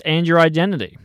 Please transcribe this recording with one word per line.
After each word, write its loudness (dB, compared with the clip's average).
and -2
your 2
identity. 0